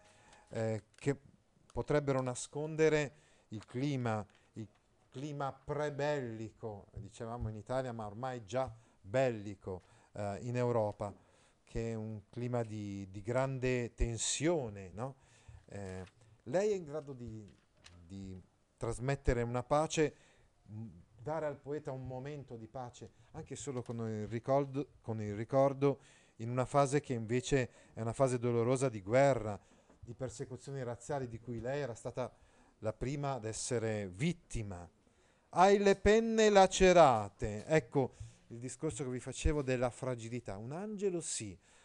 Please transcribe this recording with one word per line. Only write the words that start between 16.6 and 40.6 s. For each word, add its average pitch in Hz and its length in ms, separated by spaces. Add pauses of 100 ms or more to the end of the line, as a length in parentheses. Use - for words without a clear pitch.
è 208 60
in 180 80
grado 143 280
di, 113 320 (600)
di 95 340 (360)
trasmettere 120 680
una 120 220
pace, 151 500 (520)
m, 107 200 (340)
dare 151 260
al 143 120
poeta 147 320
un 131 160
momento 127 500
di 113 120
pace, 120 420 (220)
anche 151 220
solo 123 280
con 117 160
il 110 280
ricordo, 135 640 (100)
con 110 200
il 104 140
ricordo 135 640 (360)
in 117 140
una 123 140
fase 139 360
che 135 140
invece 120 560 (220)
è - 80
una 113 120
fase 127 260
dolorosa 120 500
di 110 140
guerra, 110 580 (400)
di - 140
persecuzioni 135 680
razziali, 123 460
di 113 100
cui 117 220
lei 135 200
era 120 140
stata 123 380 (460)
la 107 140
prima 139 400
ad 117 120
essere 110 640
vittima. 101 800 (600)
"Hai 196 280
le 196 180
penne 220 520
lacerate". 151 1160
Ecco 151 500 (320)
il 117 100
discorso 131 460
che 123 60
vi 123 100
facevo 147 420
della 123 280
fragilità. 120 680
Un 113 160